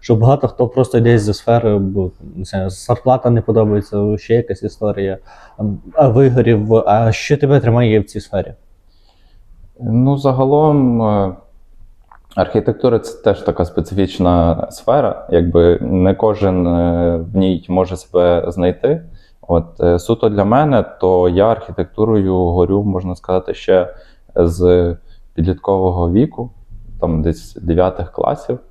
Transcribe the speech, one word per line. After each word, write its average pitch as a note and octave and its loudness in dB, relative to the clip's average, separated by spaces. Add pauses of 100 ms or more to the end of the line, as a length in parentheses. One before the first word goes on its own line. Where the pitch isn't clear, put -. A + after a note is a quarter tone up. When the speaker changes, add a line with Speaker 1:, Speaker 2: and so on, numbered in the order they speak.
Speaker 1:
що A#2 0
багато B2 2
хто B2 -2
просто B2 0
йде A#2 4
зі G#2 -2
сфери, A2+ 0
бо, F#2+ -4 (260)
не F#2 -10
знаю, F#2+ -6
зарплата B2 -2
не A#2 2
подобається, G#2 0
ще - -2
якась A#2 -2
історія, G2 -6 (400)
ем, G#2 -6 (160)
а D3 4
вигорів. A#2 2
А A2+ 2
що - -2
тебе C#3 2
тримає A#2 2
в G2 -4
цій - -12
сфері? - -8 (1300)
Speaker 2:
Ну, B2 2
загалом, C3+ 2
е, G2+ 0 (1000)
архітектура — A2+ 0
це - -10
теж G2+ 2
така A#2 -2
специфічна F2 0
сфера, - -2
якби E2+ 4
не F#2 0
кожен, F#2+ 0
е, F2 0 (160)
в - -2
ній F#2 0
може F#2 -2
себе F2 0
знайти. F2+ -2 (460)
От, E2+ -2
е, F2 2
суто A2+ -2
для G#2 0
мене, B2 2 (160)
то F#2 2
я F#2 2
архітектурою G#2+ -2
горю, F2+ 0
можна F#2 -6
сказати, F#2 -4
ще F#2 0 (420)
з F2 2 (380)
підліткового F2+ -2
віку, B2 -2 (500)
там D#2+ -2
десь D#2+ -4
дев'ятих F2 -2
класів. - -4 (120)